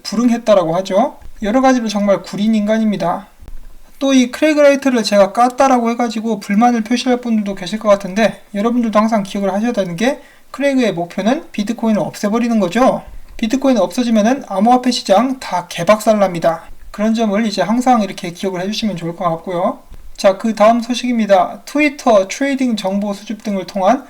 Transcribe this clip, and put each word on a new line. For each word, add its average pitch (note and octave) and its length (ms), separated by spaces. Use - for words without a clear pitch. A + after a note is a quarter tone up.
불응했다라고 G#3+ 760
하죠. G3 400
여러 A3 200
가지로 B3+ 260
정말 G3+ 340
구린 G#3+ 320
인간입니다. G#3 760
또 C4+ 160
이 B3+ 180
크레그 D4+ 280
라이트를 C#4 440
제가 G3+ 300
깠다라고 B3 560
해가지고 A3+ 500
불만을 A3+ 440
표시할 B3 360
분들도 G#3+ 360
계실 - 240
것 A3 100
같은데, G3+ 520
여러분들도 A3+ 440
항상 A3 260
기억을 G3 300
하셔야 A3+ 200
되는 F3 240
게 C#4 240
크레그의 C4 420
목표는 G3 580
비트코인을 A3 480
없애버리는 A3 600
거죠. F#3 420
비트코인 B3+ 420
없어지면은 A3+ 680
암호화폐 B3 440
시장 B3 480
다 F3 280
개박살납니다. F3+ 1000
그런 A3 220
점을 A3 320
이제 G3 160
항상 A#3 400
이렇게 F#3+ 300
기억을 F#3 300
해주시면 G3+ 360
좋을 E3 180
것 F#3 100
같고요. F3 540
자, F#3+ 200
그 A3+ 160
다음 A3+ 280
소식입니다. A3 840
트위터 C4+ 640
트레이딩 C4+ 480
정보 G3+ 380
수집 - 300
등을 G3 240
통한 G3+ 420